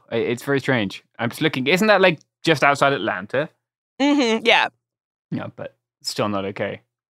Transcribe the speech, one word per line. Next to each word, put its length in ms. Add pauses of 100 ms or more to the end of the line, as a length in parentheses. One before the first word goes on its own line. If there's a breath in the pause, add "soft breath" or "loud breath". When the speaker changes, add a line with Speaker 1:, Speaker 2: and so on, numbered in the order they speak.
(100)
Speaker 1:
i-, 60
it's 260
very 180
strange. 420 (160)
I'm 120
just 100
looking, 260
isn't 200
that, 140
like, 200 (240)
just 180
outside 300
Atlanta? 560 (520)
Speaker 2:
Mm-hmm, 460
yeah. 220 (640)
Speaker 1:
Yeah, 260
but 200 (260)
still 260
not 180
okay. 360 (300)